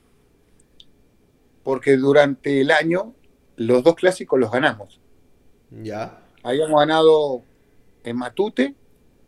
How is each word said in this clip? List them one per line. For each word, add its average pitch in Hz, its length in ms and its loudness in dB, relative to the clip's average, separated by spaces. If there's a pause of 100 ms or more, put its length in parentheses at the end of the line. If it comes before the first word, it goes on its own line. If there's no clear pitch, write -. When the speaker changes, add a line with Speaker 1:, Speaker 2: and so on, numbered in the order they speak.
(1600)
Speaker 1:
Porque 135 360 0
durante 139 640 2
el 147 100 0
año 165 420 -2 (420)
los 123 280 0
dos 165 120 4
clásicos 185 440 -2
los 113 120 -2
ganamos. 120 480 -4 (720)
Speaker 2:
Ya. 110 500 -14 (220)
Speaker 1:
Habíamos 151 360 0
ganado 151 640 2 (600)
en 120 140 -8
Matute 214 580 -4 (520)